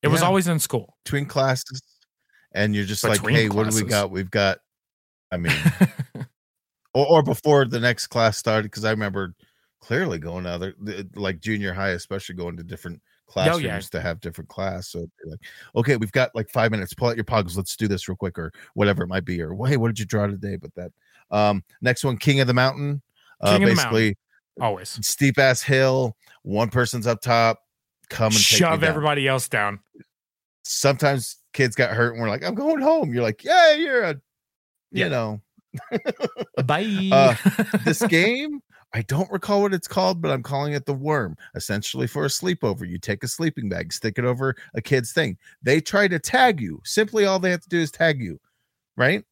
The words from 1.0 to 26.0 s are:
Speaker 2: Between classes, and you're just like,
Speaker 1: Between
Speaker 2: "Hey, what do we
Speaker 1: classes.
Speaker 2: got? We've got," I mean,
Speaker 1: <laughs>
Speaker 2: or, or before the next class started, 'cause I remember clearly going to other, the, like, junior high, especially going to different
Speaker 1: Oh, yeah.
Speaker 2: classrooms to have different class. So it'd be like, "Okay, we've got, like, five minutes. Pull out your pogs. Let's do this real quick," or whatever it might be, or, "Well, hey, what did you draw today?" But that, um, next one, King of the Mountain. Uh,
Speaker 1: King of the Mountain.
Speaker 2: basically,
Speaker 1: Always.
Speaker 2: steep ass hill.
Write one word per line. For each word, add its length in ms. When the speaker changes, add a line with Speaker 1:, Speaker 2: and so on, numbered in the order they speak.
Speaker 2:
Between 220
classes, 560
and 220
you're 100
just 200
like, 160
Speaker 1:
Between 160
Speaker 2:
"Hey, 120
what 200
do 80
we 60
Speaker 1:
classes. 80
Speaker 2:
got? 200
We've 200
got," 280
I 60
mean, 160
Speaker 1:
<laughs> 1400
Speaker 2:
or, 120
or 160
before 440
the 140
next 280
class 300
started, 340
'cause 120
I 60
remember 440
clearly 380
going 260
to 60
other, 300
the, 340
like, 260
junior 320
high, 180
especially 440
going 220
to 80
different 360
Speaker 1:
Oh, 80
yeah. 60
Speaker 2:
classrooms 300
to 100
have 200
different 300
class. 380
So 100
it'd 120
be 80
like, 100
"Okay, 200
we've 140
got, 240
like, 160
five 220
minutes. 220
Pull 160
out 60
your 80
pogs. 320
Let's 200
do 100
this 220
real 80
quick," 220
or 120
whatever 300
it 20
might 180
be, 160
or, 140
"Well, 160
hey, 60
what 120
did 120
you 60
draw 200
today?" 300
But 180
that, 180
um, 320
next 240
one, 120
King 240
of 80
the 60
Mountain. 480
Uh, 120
Speaker 1:
King 120
of 40
the 80
Mountain. 160
Speaker 2:
basically, 260
Speaker 1:
Always. 460
Speaker 2:
steep 320
ass 240
hill. 540